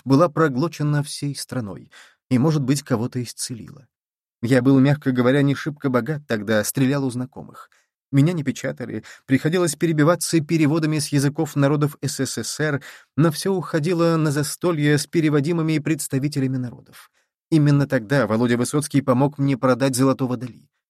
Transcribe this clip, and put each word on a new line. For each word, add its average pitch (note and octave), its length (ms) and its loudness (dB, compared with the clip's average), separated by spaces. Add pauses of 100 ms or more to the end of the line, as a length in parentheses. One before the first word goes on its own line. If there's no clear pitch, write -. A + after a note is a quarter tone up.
была C#3 240 4
проглочена D3 760 0
всей C#3+ 320 -8
страной A2+ 560 -10 (380)
и, B2+ 80 2
может D3+ 240 4
быть, C#3 200 0
кого-то B2 400 -4
исцелила. - 640 -12 (540)
Я A#2+ 200 2
был, C3+ 180 6
мягко C#3 320 2
говоря, B2+ 300 2
не C#3 140 2
шибко D3 340 -6
богат B2+ 380 -2
тогда, G#2+ 360 0
стрелял C3+ 420 0
у B2+ 40 -2
знакомых. - 600 -12 (420)
Меня C#3 200 4
не E3 120 -4
печатали, A2+ 600 -6 (220)
приходилось D#3 500 0
перебиваться E3 640 2
переводами D#3 600 0
с D3 100 -6
языков D3 480 0
народов D3 440 2
С - 200 -6
С - 160 -6
С - 240 -8
Р, D3 200 -2 (360)
но D#3 140 4
все F#3+ 220 -2
уходило E3 600 0
на D#3 160 0
застолье D3 640 0
с D3 100 -4
переводимыми D#3 720 0
представителями C#3+ 760 -4
народов. - 560 -12 (400)
Именно C#3+ 360 4
тогда B2+ 380 0
Володя A#2 320 2
Высоцкий C#3 440 -2
помог C3 360 0
мне C#3 200 0
продать B2+ 380 0
«Золотого C3 400 0
Дали». - 340 -14 (200)